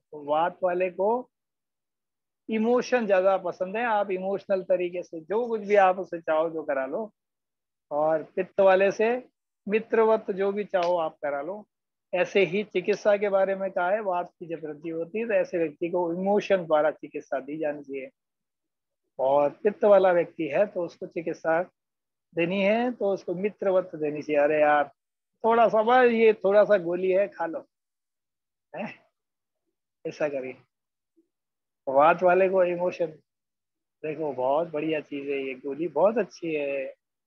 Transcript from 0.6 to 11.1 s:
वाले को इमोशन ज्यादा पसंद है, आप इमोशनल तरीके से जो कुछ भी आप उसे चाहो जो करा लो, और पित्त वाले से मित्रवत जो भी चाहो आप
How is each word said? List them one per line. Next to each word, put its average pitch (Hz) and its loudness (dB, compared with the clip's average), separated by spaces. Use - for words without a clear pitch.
वाले 180 -2
को 208 -2
इमोशन 226 0
ज्यादा 190 2
पसंद 185 -8
है, 233 -4
आप 208 -2
इमोशनल 190 -4
तरीके 180 -2
से 165 -16
जो 214 -4
कुछ 226 -6
भी 202 0
आप 190 6
उसे 170 -8
चाहो 160 0
जो 160 -8
करा 135 -4
लो, 202 -8
और 151 0
पित्त - -4
वाले 190 6
से 240 -2
मित्रवत 220 0
जो 196 -2
भी 208 -4
चाहो 180 0
आप 160 -4